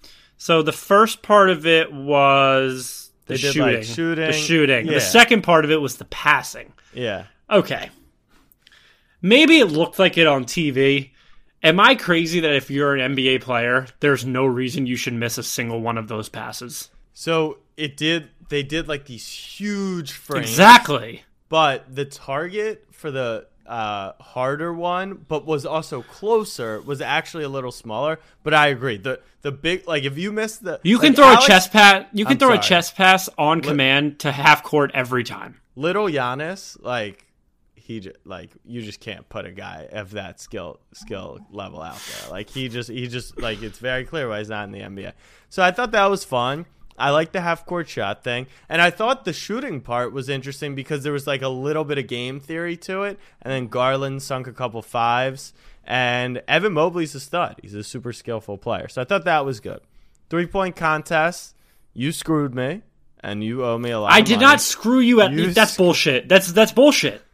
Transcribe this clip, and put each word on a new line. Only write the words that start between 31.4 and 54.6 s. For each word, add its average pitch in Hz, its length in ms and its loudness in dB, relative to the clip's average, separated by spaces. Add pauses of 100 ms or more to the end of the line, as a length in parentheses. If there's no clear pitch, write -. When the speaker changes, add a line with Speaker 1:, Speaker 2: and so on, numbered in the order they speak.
Speaker 1:
a 277 40 4
chest 185 260 6
pass. 202 400 8
You 208 100 0
can 220 100 2
Speaker 2:
I'm 247 60 2
Speaker 1:
throw 269 100 6
Speaker 2:
sorry. 220 100 6
Speaker 1:
a - 20 0
chest 175 340 2
pass 185 420 4
on 160 200 2
Speaker 2:
Li- 143 100 -4
Speaker 1:
command 143 520 0
to 147 120 -2
half 139 320 4
court 143 300 0
every 127 320 -2
time. 101 340 -16 (160)
Speaker 2:
Little 180 300 -2
Giannis, 147 760 -6
like, 107 440 -8 (500)
he 113 240 -16
j-, 95 140 -18 (100)
like, 90 280 -18 (120)
you 120 180 -14
just 104 200 -16
can't - 260 -16
put 101 180 -12
a 92 60 -16
guy 92 400 -18
of 98 200 -12
that 95 280 -14
skill, 87 400 -14 (140)
skill 95 460 -14 (120)
level 95 300 -16
out 80 180 -16 (220)
there. 57 100 -16
Like, 101 180 -14
he 131 200 -8
just, 120 200 -10
he 123 200 -10
just, 120 320 -12
like, 110 200 -8
it's 107 180 -14
very 127 260 -6
clear 135 240 -8
why 107 100 -6
he's 107 100 -10
not 104 140 -8
in 101 80 -14
the 101 100 -14
N 101 140 -16
B 98 80 -14
A. 92 100 -16 (360)
So - 120 -4
I 185 100 4
thought 233 200 -6
that 208 140 2
was 196 180 -2
fun. 131 420 -4 (340)
I 135 120 0
like 160 200 0
the 190 100 -6
half 170 260 -4
court 175 200 -8
shot 104 360 -8
thing. 127 240 -6 (200)
And 165 140 -2
I 175 80 4
thought 226 340 -4
the 185 80 -8
shooting 208 500 -8
part 120 320 -6
was 131 160 -10
interesting 139 440 -10
because 143 300 -8
there 147 100 -6
was, 143 140 -8
like, 135 160 -4
a 135 40 -4
little 143 360 -4
bit 143 160 -4
of 123 80 -8
game 123 320 -8
theory 165 380 -8
to 190 260 -8
it. 202 160 -10 (200)
And 131 140 -8
then 127 140 -6
Garland 135 560 -4
sunk 127 240 -8
a 127 40 -16
couple 117 300 -8